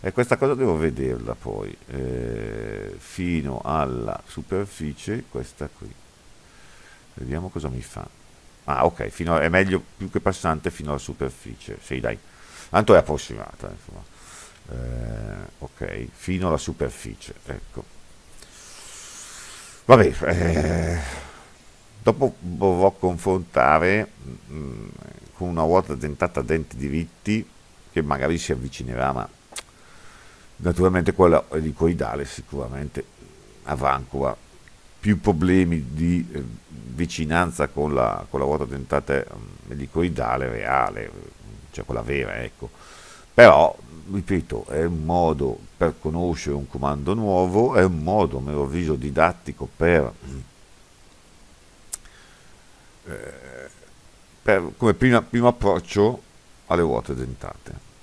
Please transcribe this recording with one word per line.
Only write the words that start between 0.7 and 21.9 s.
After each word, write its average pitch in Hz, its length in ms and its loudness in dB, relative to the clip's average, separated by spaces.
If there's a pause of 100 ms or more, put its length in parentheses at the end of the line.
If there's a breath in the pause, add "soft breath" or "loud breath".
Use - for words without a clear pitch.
vederla 62 580 -2
poi, 50 420 -10 (100)
eh, 55 1080 -8
fino 78 680 -4
alla 64 600 -4
superficie, 98 1040 -8
questa 67 380 -10
qui, - 260 -16 (1200 loud breath)
vediamo 76 340 -8
cosa 76 200 -8
mi 62 140 -8
fa. 50 260 -14 (560)
Ah, 67 200 0
ok, 65 240 -2
fino 82 260 -2
a, 78 60 4
è 78 80 2
meglio 95 340 2 (140)
più 95 120 -10
che 95 120 -4
passante 85 500 -2
fino 73 200 -10
alla 71 100 -4
superficie, - 840 -10
sì, 65 160 -8
dai, 57 180 -6 (540 loud breath)
tanto 104 240 6
è 85 40 12
approssimata, 53 680 -4
insomma. 50 360 -18 (680 loud breath)
Eh, 57 880 -8
ok, 50 540 -10
fino 92 340 -4
alla 80 100 2
superficie, - 800 -8 (120)
ecco. - 380 -14 (2000 loud breath)
Vabbè, 82 280 10 (140)
eh, 85 720 0 (1000 loud breath)